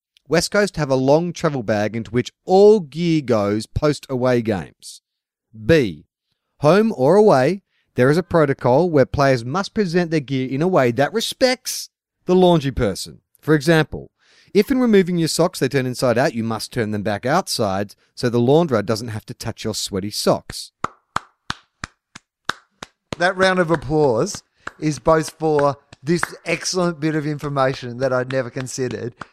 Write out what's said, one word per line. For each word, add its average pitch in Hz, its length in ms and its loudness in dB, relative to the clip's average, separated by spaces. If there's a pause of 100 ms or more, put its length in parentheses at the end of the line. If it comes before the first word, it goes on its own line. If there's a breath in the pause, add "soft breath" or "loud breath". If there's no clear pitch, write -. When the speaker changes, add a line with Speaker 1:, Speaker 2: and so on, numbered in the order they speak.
(280)
Speaker 1:
West 160 220 -2
Coast 208 260 -2
have 147 140 -2
a 135 40 0
long 147 380 2
travel 143 300 -4
bag 104 340 -2
into 113 140 -8
which 123 220 -2 (120)
all 208 360 6
gear 160 400 -2
goes 110 460 0
post - 420 -2
away 127 320 0
games. 92 640 -6 (640)
B. 107 400 0 (540)
Home 202 360 4
or 139 200 2
away, 185 460 4 (340)
there 123 120 4
is 151 80 4
a 185 60 0
protocol 147 680 2
where 147 160 4
players 135 400 0
must 165 300 -6
present 175 360 0
their 160 100 0
gear 131 280 -4
in 135 140 -4
a 180 60 0
way 135 240 2
that 139 200 0
respects - 800 -4 (360)
the 185 100 4
laundry 170 340 4
person. 95 500 -6 (200)
For 156 140 2
example, 151 580 0 (420 soft breath)
if - 160 2
in 262 80 0
removing 196 400 4
your 165 100 0
socks 165 300 -2
they 139 100 0
turn 131 180 -2
inside 123 300 0
out, 123 180 0
you 113 100 -4
must 113 280 -6
turn 107 200 -4
them 104 100 -4
back 101 240 -4
outside 107 680 -2 (200)
so 127 140 -4
the 117 120 0
launderer 131 440 2
doesn't 113 240 -4
have 107 180 -10
to 123 80 -14
touch - 300 -12
your 110 100 -6
sweaty 101 360 -6
socks. - 600 -6 (2500)
Speaker 2:
That 180 180 0
round 185 220 2
of 165 120 2
applause 151 720 0 (360 loud breath)
is 151 200 -4
both 160 320 0
for 143 460 0 (260)
this 165 200 -2 (240)
excellent 170 540 -4
bit 156 140 -2
of 147 120 -4
information 139 720 -4
that 127 140 -2
I'd 127 200 -2
never 127 180 -4
considered, 123 640 -8 (180 loud breath)